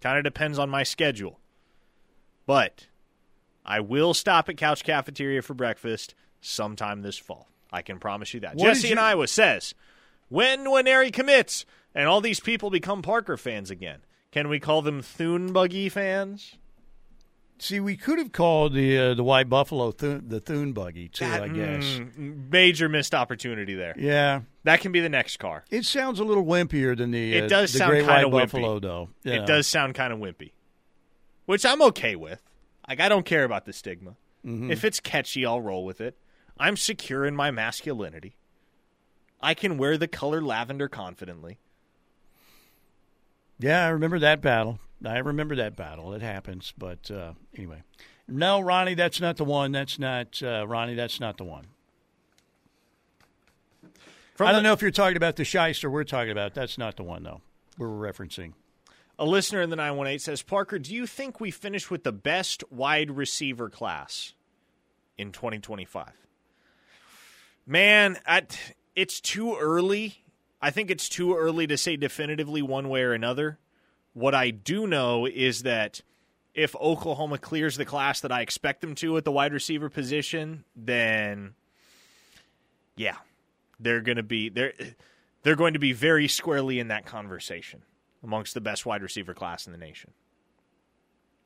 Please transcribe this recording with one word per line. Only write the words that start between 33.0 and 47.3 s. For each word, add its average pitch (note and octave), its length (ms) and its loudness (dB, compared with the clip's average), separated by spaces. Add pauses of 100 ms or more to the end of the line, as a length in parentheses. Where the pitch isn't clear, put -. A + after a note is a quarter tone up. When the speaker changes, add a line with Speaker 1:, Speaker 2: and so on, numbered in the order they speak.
Speaker 1:
don't G3+ 200 2
care D#3 160 2
about A2 220 -2
the - 80 -14
stigma. F2+ 420 -14 (280)
Speaker 2:
Mm-hmm. A#2 280 -6
Speaker 1:
If C3 120 -2
it's G#3+ 160 0
catchy, C3+ 460 -2
I'll A#2+ 160 0
roll F#2+ 240 -4
with F#2 160 -10
it. A#2+ 160 -8 (400)
I'm F#3 200 2
secure C#3 500 -2
in D3 80 -2
my C#3+ 160 0
masculinity. A2 880 -6 (1040)
I D#3 140 2
can F3 240 -2
wear D3 220 2
the E3 80 0
color D3+ 340 -4
lavender C3+ 460 -2
confidently. F2+ 720 -12 (2000)
Speaker 2:
Yeah, D#3+ 260 4
I E3 40 4
remember E3 280 0
that D3+ 240 6
battle. A2+ 380 2 (240)
I A2 140 -4
remember D3 380 -2
that G#2+ 200 -4
battle. E2 380 -12
It G#2+ 80 -10
happens. F#2+ 560 -10
But, F2+ 320 -14
uh, F2 240 -12 (240)